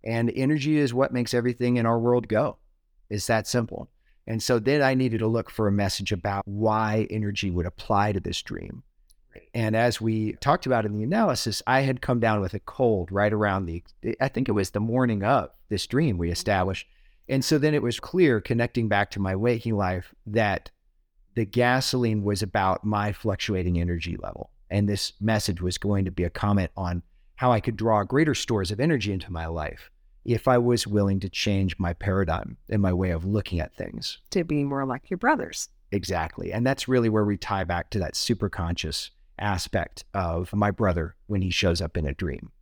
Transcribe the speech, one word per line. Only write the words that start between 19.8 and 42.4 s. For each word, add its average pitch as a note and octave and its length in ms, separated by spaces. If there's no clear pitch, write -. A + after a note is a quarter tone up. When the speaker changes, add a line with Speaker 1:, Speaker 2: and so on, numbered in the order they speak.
Speaker 1:
that G#2 440
the A2+ 120
gasoline A#2+ 760
was G#2 180
about F#2+ 420
my G#2 280
fluctuating F#2 680
energy F2 400
level. - 300
And G#2 200
this - 320
message G#2 420
was F2+ 160
going G2+ 260
to F2+ 60
be F2 140
a F2 60
comment G2+ 460
on F2 260
how B2+ 160
I G#2+ 80
could A2+ 160
draw G#2+ 280
greater D3 300
stores G2 360
of G#2 100
energy B2+ 320
into F2+ 200
my E2 140
life E2 440
if A#2 220
I B2 120
was A#2+ 280
willing G2 340
to F#2+ 80
change G2 500
my F2 160
paradigm F#2 640
and G#2 120
my F#2 120
way F2+ 180
of E2 140
looking F#2+ 360
at - 140
things. - 440
Speaker 2:
To F3 140
be D3+ 180
more C#3 240
like C3 240
your F#3 80
brothers. A#3 500
Speaker 1:
Exactly. F2 640
And A#2 140
that's C3+ 200
really B2 220
where G#2+ 160
we G#2 120
tie F#2+ 280
back F2 260
to A2 80
that E2 160
superconscious F2 960
aspect - 640
of F2 400
my G#2 160
brother F2 460
when G2 160
he F#2 80
shows F2+ 320
up D#2+ 140
in D#2 100
a C#2 80
dream. - 480